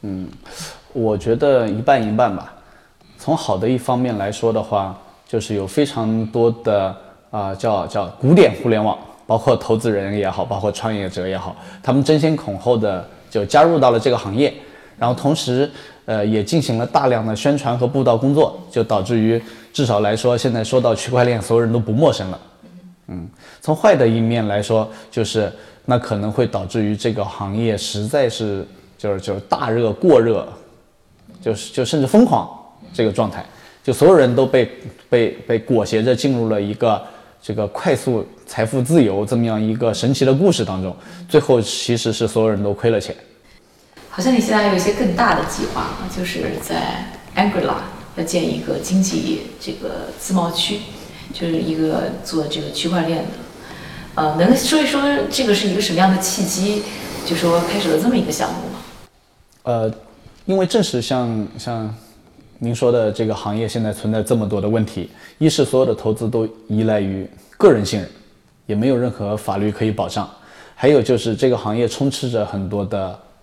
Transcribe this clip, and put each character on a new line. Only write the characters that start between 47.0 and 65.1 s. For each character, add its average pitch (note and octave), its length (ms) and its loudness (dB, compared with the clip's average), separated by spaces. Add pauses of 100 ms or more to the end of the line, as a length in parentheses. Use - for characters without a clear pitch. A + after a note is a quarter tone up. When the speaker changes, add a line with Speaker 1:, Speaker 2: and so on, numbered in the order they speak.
Speaker 2:
Anguilla F#3+ 400 0 (400)
要 E3 80 -4
建 E3+ 180 -2
一 - 180 -2
个 - 180 -4
经 F#3 240 0
济 - 400 -2 (180)
这 - 120 -10
个 - 360 -10 (100)
自 - 160 -6
贸 E3+ 160 0
区， G#3 300 -4 (520)
就 - 140 -8
是 E3 100 -2
一 D#3+ 200 -2
个 D#3 340 -2 (140)
做 D#3 220 -4
这 - 140 -6
个 D3 120 -8
区 - 160 -4
块 E3+ 180 0
链 E3 120 -2
的。 - 140 -6 (840)
呃， D#3 200 0
能 G3 200 6
说 D4+ 240 2
一 C#4+ 60 2
说 C#4 140 0 (300)
这 C4 160 -2
个 G#3 80 4
是 G3 140 0
一 F3+ 60 0
个 G3+ 60 0
什 G3 120 -2
么 E3 60 0
样 F#3 120 4
的 F#3 80 2
契 - 260 -2
机， G3+ 380 -2 (420)
就 E3+ 120 -2
说 E3+ 240 2 (100)
开 G3 80 -2
始 F3+ 120 0
了 D#3 100 2
这 G#3+ 80 2
么 B3 80 2
一 F#3+ 80 2
个 - 80 -4
项 - 160 -4
目 F3 80 -6 (160)
吗？ F#3+ 80 -14 (840)
Speaker 1:
呃， A2+ 320 -2 (520)
因 F#3+ 100 0
为 F#3 100 2
正 A3 160 2
是 B2 180 -2
像， A#2 460 -2 (100)
像 A2+ 380 -6 (640)
您 A#2 160 -2
说 A#2+ 160 2
的 A2+ 220 2
这 A2+ 120 -2
个 G#2+ 80 0
行 G#2 240 -4
业 A2 120 -2
现 A#2 140 -4
在 G#2+ 100 -2
存 G#2+ 200 -4
在 A2 80 0
这 A2 140 0
么 G#2+ 140 0
多 G2+ 120 -2
的 G2+ 80 -2
问 A2 160 2
题， F#2+ 240 -8 (300)